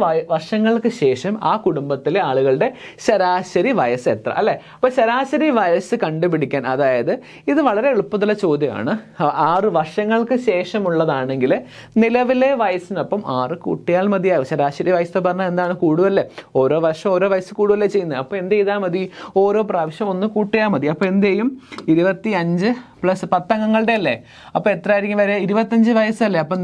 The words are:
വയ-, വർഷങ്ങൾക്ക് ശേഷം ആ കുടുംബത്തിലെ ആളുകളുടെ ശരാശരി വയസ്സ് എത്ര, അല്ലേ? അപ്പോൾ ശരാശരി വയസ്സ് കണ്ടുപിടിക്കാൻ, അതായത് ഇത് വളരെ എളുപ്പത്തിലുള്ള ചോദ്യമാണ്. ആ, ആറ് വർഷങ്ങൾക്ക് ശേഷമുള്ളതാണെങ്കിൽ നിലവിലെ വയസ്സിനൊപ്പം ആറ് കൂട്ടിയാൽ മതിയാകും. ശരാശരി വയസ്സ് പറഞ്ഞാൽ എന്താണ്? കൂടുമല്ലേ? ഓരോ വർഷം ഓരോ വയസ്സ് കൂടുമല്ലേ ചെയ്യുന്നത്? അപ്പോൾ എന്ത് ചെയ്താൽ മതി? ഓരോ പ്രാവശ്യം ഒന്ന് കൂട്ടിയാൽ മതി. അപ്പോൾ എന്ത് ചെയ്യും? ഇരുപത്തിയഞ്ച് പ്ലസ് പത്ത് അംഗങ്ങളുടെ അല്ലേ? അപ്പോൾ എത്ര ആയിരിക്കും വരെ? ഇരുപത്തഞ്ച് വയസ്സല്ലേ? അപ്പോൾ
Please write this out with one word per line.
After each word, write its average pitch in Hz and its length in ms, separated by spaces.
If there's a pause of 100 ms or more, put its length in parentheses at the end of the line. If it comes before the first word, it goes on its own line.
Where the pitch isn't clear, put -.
വയ-, 160 280
വർഷങ്ങൾക്ക് 220 580 (100)
ശേഷം 143 340 (160)
ആ 190 40 (120)
കുടുംബത്തിലെ 143 640
ആളുകളുടെ 139 440 (340)
ശരാശരി 185 720
വയസ്സ് 123 340
എത്ര, 110 140 (120)
അല്ലേ? 202 160 (180)
അപ്പോൾ 254 240
ശരാശരി 262 520 (100)
വയസ്സ് 185 340 (100)
കണ്ടുപിടിക്കാൻ, 156 580 (120)
അതായത് 131 380 (400)
ഇത് 294 160
വളരെ 220 260
എളുപ്പത്തിലുള്ള 202 260 (200)
ചോദ്യമാണ്. 147 500 (300)
ആ, 160 40 (260)
ആറ് 196 260
വർഷങ്ങൾക്ക് 220 580 (140)
ശേഷമുള്ളതാണെങ്കിൽ 160 1000 (500)
നിലവിലെ 247 480 (120)
വയസ്സിനൊപ്പം 185 600 (160)
ആറ് 127 260
കൂട്ടിയാൽ 175 500
മതിയാകും. 180 380
ശരാശരി 147 440
വയസ്സ് 175 300
പറഞ്ഞാൽ 185 260
എന്താണ്? 175 300
കൂടുമല്ലേ? 180 420 (360)
ഓരോ 131 260
വർഷം 160 300
ഓരോ 185 180
വയസ്സ് 185 240
കൂടുമല്ലേ 208 360
ചെയ്യുന്നത്? 165 280
അപ്പോൾ 135 200
എന്ത് 190 140
ചെയ്താൽ 202 280
മതി? 180 180 (400)
ഓരോ 202 280
പ്രാവശ്യം 175 440
ഒന്ന് 185 220
കൂട്ടിയാൽ 214 380
മതി. 139 200
അപ്പോൾ 190 200
എന്ത് 202 140
ചെയ്യും? 202 220 (440)
ഇരുപത്തിയഞ്ച് 180 760 (340)
പ്ലസ് 185 300
പത്ത് 185 220
അംഗങ്ങളുടെ 220 440
അല്ലേ? 143 160 (420)
അപ്പോൾ 175 180
എത്ര 175 200
ആയിരിക്കും 202 280
വരെ? 202 120 (120)
ഇരുപത്തഞ്ച് 226 520
വയസ്സല്ലേ? 214 460
അപ്പോൾ 185 180